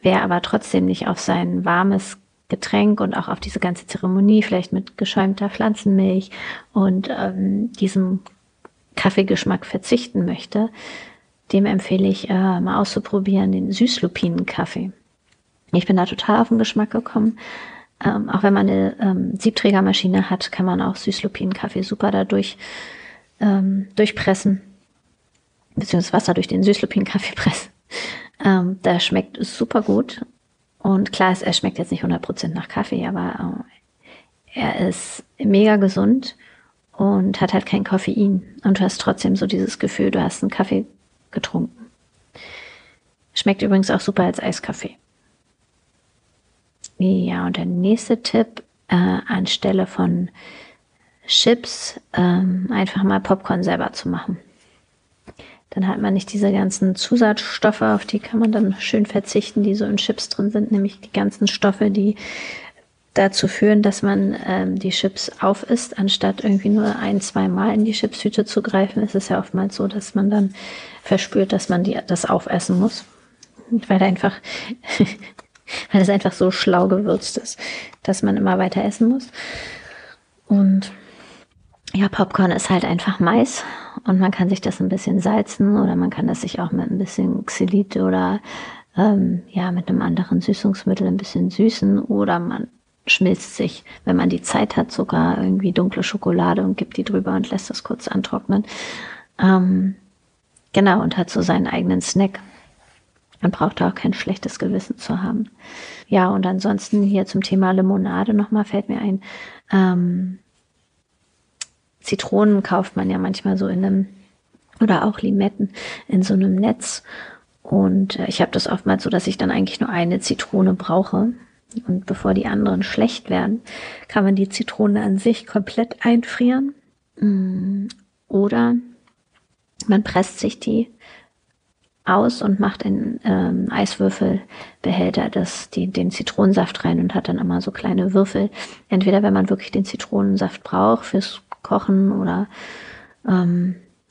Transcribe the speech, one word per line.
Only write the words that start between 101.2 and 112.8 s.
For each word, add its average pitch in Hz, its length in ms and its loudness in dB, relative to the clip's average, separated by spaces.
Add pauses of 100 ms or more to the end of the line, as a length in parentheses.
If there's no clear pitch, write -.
so - 120 -2
seinen 180 240 0
eigenen 180 360 0
Snack. 196 380 0 (1000)
Man 175 100 2
braucht - 300 -2
da 185 80 2
auch 196 60 -2
kein - 180 -2
schlechtes - 460 -6
Gewissen 190 400 -4
zu - 240 -4
haben. 220 260 -4 (600)
Ja, 185 200 4
und 196 180 0
ansonsten 202 560 0
hier 196 240 2
zum - 160 -2
Thema 190 300 2
Limonade 190 600 2
nochmal 208 300 2
fällt - 240 -4
mir 208 120 -4
ein, 196 220 -2 (500)
ähm, 180 640 2 (1600)
Zitronen 202 600 2
kauft 196 340 -2